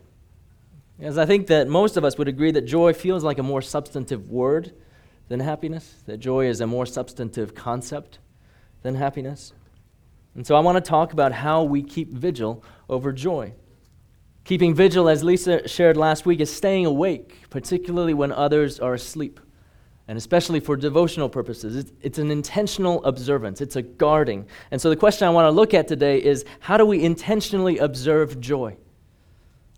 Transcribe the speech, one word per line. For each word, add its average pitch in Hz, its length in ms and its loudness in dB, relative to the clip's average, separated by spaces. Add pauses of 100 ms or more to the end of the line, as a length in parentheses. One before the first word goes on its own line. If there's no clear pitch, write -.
(1000)
Because 151 200 -6
I 156 80 2
think 196 200 2
that 151 200 4
most 190 300 2
of 156 80 2
us 135 140 0
would 147 100 -2
agree 143 240 0
that 147 100 0
joy 165 300 4
feels 180 320 -2
like 143 140 -2
a 135 40 -4
more 135 200 -4
substantive 131 680 -8
word 139 420 -2 (560)
than 127 120 -6
happiness, 156 640 -10
that 107 120 -12
joy 127 280 -2
is 113 140 -2
a 113 60 -2
more 123 200 -4
substantive 120 680 -8
concept - 640 -10 (640)
than 131 120 -6
happiness. 139 580 -8 (840)
And 123 120 -12
so 147 80 4
I 151 60 8
wanna 180 200 4
talk 165 320 0
about 139 200 2
how 151 300 0
we 143 200 0
keep 147 280 -10
vigil 120 520 -6 (260)
over 131 240 -4
joy. 131 400 -6 (920)
Keeping 175 300 2
vigil, 175 340 6
as 156 160 4
Lisa 180 440 2
shared 165 280 4
last 156 300 0
week, 170 140 2
is 151 140 -2
staying 190 320 0
awake, 156 640 -4
particularly 175 640 -4
when 139 180 0
others 147 460 0
are 127 160 -2
asleep, - 460 -10 (680)
and 110 100 -8
especially 170 400 0
for 143 180 -2
devotional 147 520 0
purposes. 113 480 -8
It's, 135 240 -10
it's 123 180 -8
an 151 140 -2
intentional 180 720 -2
observance. 123 560 -2
It's 139 160 -8
a 127 60 -4
guarding. 127 640 0 (260)
And 135 80 -4
so 165 100 2
the 156 60 2
question 202 320 4
I - 20 4
wanna 165 220 6
look 214 200 4
at 160 140 4
today 139 320 2
is, 139 260 0 (140)
how 190 180 0
do 220 80 6
we 202 160 2
intentionally 185 800 0
observe 135 600 0
joy? 120 360 -4 (1000)